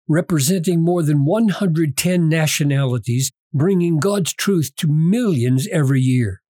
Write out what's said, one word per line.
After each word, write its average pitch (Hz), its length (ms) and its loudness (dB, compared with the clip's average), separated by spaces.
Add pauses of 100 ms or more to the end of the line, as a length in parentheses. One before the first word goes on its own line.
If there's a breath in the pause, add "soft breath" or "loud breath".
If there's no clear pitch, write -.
representing 165 760 0
more 170 200 0
than 147 220 2
one 214 240 2
hundred 160 460 0
ten 180 320 0
nationalities, 139 1040 0 (220)
bringing 170 460 2
God's 196 340 -2
truth 175 440 -2
to 170 100 -2
millions 156 800 0
every 139 340 0
year. 123 480 0